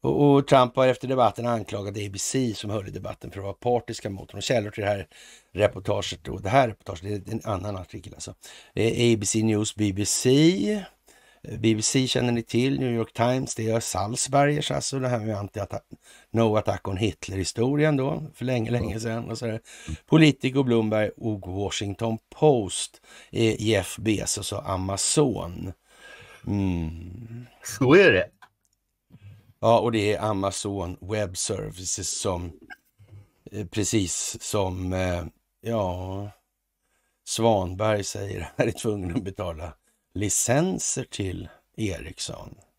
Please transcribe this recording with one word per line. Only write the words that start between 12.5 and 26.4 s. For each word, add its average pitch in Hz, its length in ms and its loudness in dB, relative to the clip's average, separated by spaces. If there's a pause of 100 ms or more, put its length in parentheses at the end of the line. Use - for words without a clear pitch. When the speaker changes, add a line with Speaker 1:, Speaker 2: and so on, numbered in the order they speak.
Speaker 1:
New 127 140 0
York 113 180 -2
Times, 127 420 0
det 113 160 -2
är 113 100 2
Salzbergers, 139 920 0
alltså 135 280 -4
det 127 100 -2
här 123 100 0
med 107 180 -2
anti-atta-, 101 440 -6 (500)
no 110 260 4
attack 101 320 0
on 98 80 -4
Hitler-historien 113 1000 0
då, 135 260 -2 (120)
för - 100 -10
länge, 120 260 0
länge 113 300 -2
sedan 113 300 -6
och 113 80 -6
sådär. 113 220 -6 (460)
Politico, 143 560 6
Bloomberg 107 540 2
och 107 320 -4
Washington 101 680 -4 (160)
Post, 123 680 2 (300)
eh, 110 320 2
Jeff 107 340 2
Bezos 104 560 -2
och - 180 -6
Amazon. 95 1000 0 (760)